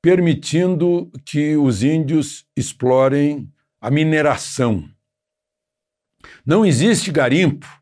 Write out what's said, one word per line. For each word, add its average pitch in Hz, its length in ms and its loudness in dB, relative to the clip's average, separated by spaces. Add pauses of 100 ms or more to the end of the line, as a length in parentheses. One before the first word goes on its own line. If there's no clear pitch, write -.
permitindo 175 1080 0 (140)
que 151 320 -2
os 127 280 0
índios 156 600 -2 (120)
explorem 135 920 0 (320)
a 117 120 -4
mineração. 147 920 0 (1600)
Não 196 220 2
existe 175 460 2
garimpo 139 540 0 (160)